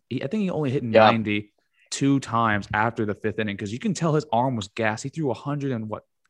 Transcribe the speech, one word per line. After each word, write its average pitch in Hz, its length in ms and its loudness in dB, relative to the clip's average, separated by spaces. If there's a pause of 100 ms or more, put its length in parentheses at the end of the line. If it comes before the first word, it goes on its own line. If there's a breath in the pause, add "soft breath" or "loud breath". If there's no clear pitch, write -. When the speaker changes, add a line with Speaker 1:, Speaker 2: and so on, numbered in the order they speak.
Speaker 1:
he, - 160 -6
I - 20 -4
think 214 180 -2
he 185 40 -2
only 156 220 -2
hit 139 120 -2
Speaker 2:
Yeah. 110 220 6
Speaker 1:
ninety 107 480 2 (380)
two 139 280 2
times 113 540 2
after 110 320 0
the 104 100 -2
fifth - 240 -4
inning, 104 200 -2
'cause 104 120 -6
you 117 80 -6
can 214 140 -2
tell 156 220 0
his 151 180 0
arm 123 240 2
was 95 120 -6
gassed. 110 340 -2
He 135 80 -8
threw 151 200 -2
a 110 40 -2
hundred 139 380 -4
and 110 180 -6
what, 104 140 -10 (260)